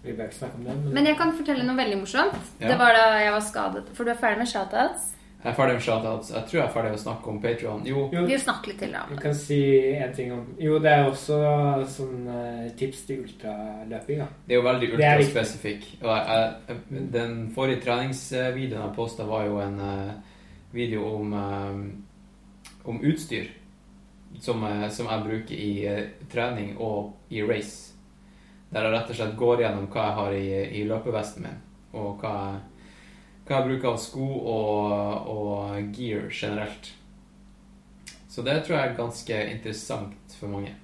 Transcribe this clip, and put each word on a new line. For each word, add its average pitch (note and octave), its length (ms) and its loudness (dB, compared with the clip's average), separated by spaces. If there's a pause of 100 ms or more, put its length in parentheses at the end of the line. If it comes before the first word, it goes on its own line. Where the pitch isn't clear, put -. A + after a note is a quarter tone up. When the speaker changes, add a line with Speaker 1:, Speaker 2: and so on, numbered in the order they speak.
Speaker 1:
vi A#2+ 100 -8
bør A2 180 -8
ikke - 80 -14
snakke A#2+ 220 -8
om B2 80 -8
det, C#3 80 -4
men C#3+ 160 -2
Speaker 2:
Men D4 180 6
jeg D4+ 60 4
kan E4 240 4
fortelle C4+ 260 0
noe B3+ 160 2
veldig G3+ 160 0
morsomt. C4 400 0 (160)
Speaker 3:
Ja. - 160 0
Speaker 2:
Det B3+ 80 4
var A#3 180 10
da A3+ 80 10 (140)
jeg G#3 160 4
var G#3+ 160 0
skadet, G3+ 400 -4
for - 120 -6
du A#3 120 0
er A#3 80 -4
ferdig G#3+ 180 2
med B3 80 0
shoutouts? A3 640 0 (320)
Speaker 3:
Jeg A#2+ 80 0
er A#2 60 -2
ferdig C3 180 6
med A2+ 80 -2
shoutouts. A2 480 0
Jeg A2 180 -4
tror E3+ 80 0
jeg C#3+ 80 4
er A#2 80 -2
ferdig A2+ 160 0
med G#2+ 80 -2
å G#2 60 -6
snakke A#2 260 -6
om G#2+ 80 -4
Patreon. A2 460 -2
Jo. C3+ 240 0
Speaker 1:
Jo. F3 160 0
Speaker 2:
Vi C4 160 4
snakker B3 320 -2
litt - 100 -10
til, - 140 -6
da. - 100 -6
Speaker 1:
Du C#3+ 160 -8
kan D3 140 2
si D3 220 0 (340)
en C3+ 240 0
ting B2 180 -4
om, A#2+ 60 -4 (160)
jo, D#3 260 4
det D3+ 80 8
er D3 160 10
også C#3 320 2 (460)
sånn, B2+ 440 -6
eh, A#2+ 360 -6 (120)
tips C3 300 -6
til C3+ 160 -6
ultraløping, A2 1040 -6
da. - 40 -6 (120)
Speaker 3:
Det B2 160 0
er - 20 8
jo B2 80 6
veldig B2 240 4
Speaker 1:
Det C#3+ 160 4
er D3 140 10
viktig. - 160 6
Speaker 3:
ultraspesifikk. G#2+ 500 -2 (120)
Og A#2 120 -2
jeg, A2 380 4 (160)
jeg, C3 480 -8
den A#2 240 0 (160)
forrige C3 320 0
treningsvideoen B2+ 1040 -2
jeg G2+ 80 -6
postet A2+ 340 -4
var A2 160 0
jo G#2 160 0
en, G2+ 180 -4
eh, G2 320 -4 (600)
video A2+ 420 -2
om, G#2 200 -2
eh, G2+ 1500 -8
om A#2+ 160 -6
utstyr D3 440 0 (960)
som, A2+ 260 -2
eh, G#2 240 -2
som A#2 160 -6
jeg A2 180 -2
bruker A2 320 -4
i, G#2 160 -2 (120)
eh, G2+ 200 -2 (240)
trening A2+ 520 -2
og G#2 340 -4 (140)
i G#2+ 160 -4
race. G#2+ 500 -4 (840)
Der A2 80 0
jeg A2 80 4
rett A#2 180 0
og A#2 60 -6
slett A2 240 -2
går A#2+ 240 6
gjennom G2+ 240 0
hva A2 160 -2
jeg G#2 160 0
har G2+ 160 0
i, G2 120 -2 (280)
i G#2 80 -2
løpevesten G#2+ 640 -4
min, - 120 -12 (360)
og G2+ 240 -6
hva A2 160 -4
jeg, G2+ 260 -4 (840)
hva C#3 140 2
jeg B2+ 80 2
bruker B2+ 240 0
av A2 100 -2
sko C3+ 220 -6 (260)
og, G#2 800 0
og G#2 640 -4
gear A2+ 320 -4
generelt. G#2 600 -6 (1400)
Så - 160 -10
det D3+ 220 2
tror F3 100 0
jeg C3+ 140 2
er A#2+ 80 -6
ganske A#2 400 -4 (160)
interessant G#2+ 840 -8
for G#2 160 -8
mange. G2 220 -6 (100)